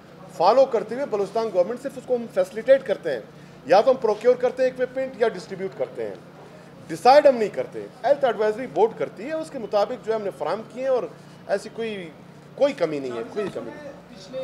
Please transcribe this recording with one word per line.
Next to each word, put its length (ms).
फॉलो 260
करते 300
हुए 100
बलूचिस्तान 440
government 320
सिर्फ 180
उसको 180
हम 100
facilitate 560
करते 280
हैं, 140
या 120
तो 120
हम 60
procure 380
करते 280
हैं 100
equipment 480
या 60
distribute 500
करते 240
हैं, 120
Decide 380
हम 80
नहीं 160
करते। 280
हेल्थ 460
advisory 420
board 300
करती 260
है, 120
उसके 240
मुताबिक 420
जो 120
है 60
हमने 120
farm 320
किए 200
हैं 80
और 260
ऐसी 200
कोई, 440
कोई 140
कमी 280
नहीं 120
है, 120
कोई 240
कमी 220
नहीं। 220